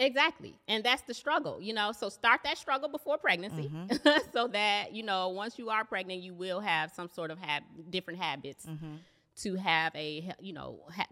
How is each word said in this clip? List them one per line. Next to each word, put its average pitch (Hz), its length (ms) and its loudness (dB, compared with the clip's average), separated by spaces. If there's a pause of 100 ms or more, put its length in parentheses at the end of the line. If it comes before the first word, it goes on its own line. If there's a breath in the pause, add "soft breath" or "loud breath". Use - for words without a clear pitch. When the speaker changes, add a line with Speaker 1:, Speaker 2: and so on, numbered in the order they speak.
Speaker 1:
Exactly. 277 640 2
And 220 160 2
that's 247 200 4
the 240 100 -8
struggle, 294 480 -2
you 208 120 -4
know? 214 200 0
So 202 160 -4
start 240 340 6
that 302 140 0
struggle 277 320 0
before 294 280 -2
pregnancy 170 560 0
Speaker 2:
Mm-hmm. 233 520 4
Speaker 1:
<laughs> - 80 -10
so 240 160 2
that, 208 440 2
you 220 100 -6
know, 190 260 0
once 202 280 -6
you 233 120 -8
are 220 160 2
pregnant, 185 360 -4
you 185 120 -12
will 180 260 -4
have 165 320 2
some 175 160 -8
sort 165 240 -6
of 165 80 -10
hab-, 151 240 -2 (260)
different 175 300 -6
habits 139 460 -6
Speaker 2:
Mm-hmm. 156 300 -10 (420 loud breath)
Speaker 1:
to 190 180 -4
have 165 400 2
a, 151 240 -6
he-, 175 120 -8 (100)
you 190 120 -12
know, 131 280 -10 (120)
ha-, 185 180 -2